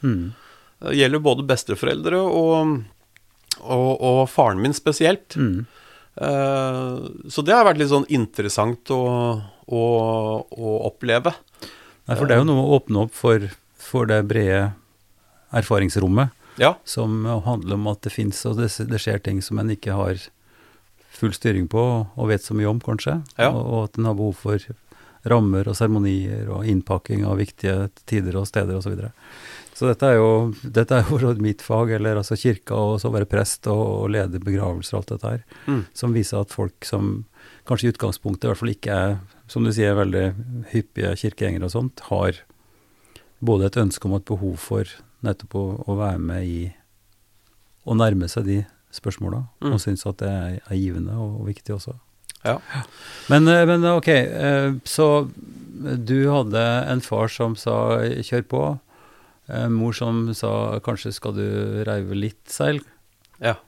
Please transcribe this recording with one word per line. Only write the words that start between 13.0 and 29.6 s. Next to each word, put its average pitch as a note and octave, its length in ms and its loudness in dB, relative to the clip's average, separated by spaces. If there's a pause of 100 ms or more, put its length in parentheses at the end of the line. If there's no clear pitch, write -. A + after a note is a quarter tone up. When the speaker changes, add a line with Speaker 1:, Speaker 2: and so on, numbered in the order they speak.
Speaker 1:
opp A#2 100 -4
for, A2 360 2 (260)
for - 300 -2
det G#2+ 220 4
brede G2+ 460 2 (800)
erfaringsrommet, G2+ 760 2 (260)
Speaker 2:
Ja. D#3 260 4
Speaker 1:
som A2 420 -2
handler A2 500 -2
om G#2 120 -2
at G#2 140 -4
det G#2 120 -6
finnes, G#2 320 -4
og A2+ 120 -2
det A#2 140 0
s-, A2 160 -6
det A2+ 120 -2
skjer G#2+ 240 -2
ting G2 180 -2
som G#2+ 180 -4
en G#2+ 100 0
ikke G2+ 240 -4
har F#2+ 220 0 (960)
full A2 200 0
styring F#2+ 360 0
på, A2+ 480 0
og A#2+ 120 -2
vet G#2 140 2
så - 140 -8
mye G#2 140 2
om, A2 100 0
kanskje. C#3+ 440 -4 (140)
Speaker 2:
Ja. A#2+ 140 4
Speaker 1:
Og, A#2+ 140 -2
og A#2 200 -2
at - 120 -8
en A2+ 80 0
har A2 100 2
behov G2+ 200 -2
for G#2 240 -2 (680)
rammer G#2 420 4
og G2 80 -2
seremonier G2+ 760 0
og G2 160 -6
innpakking G2 600 0
av G2 120 0
viktige G2 520 -2 (160)
tider F#2 320 -2
og G2 100 -2
steder G2 300 -2
og F#2 60 -4
så G2+ 120 -4
videre. G2 160 -8 (600)